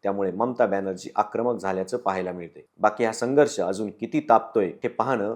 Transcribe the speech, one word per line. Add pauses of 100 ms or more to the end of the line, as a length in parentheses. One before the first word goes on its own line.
त्यामुळे
ममता
बॅनर्जी
आक्रमक
झाल्याचं
पाहायला
मिळते. (140)
बाकी
हा
संघर्ष
अजून (100)
किती
तापतोय
हे
पाहणं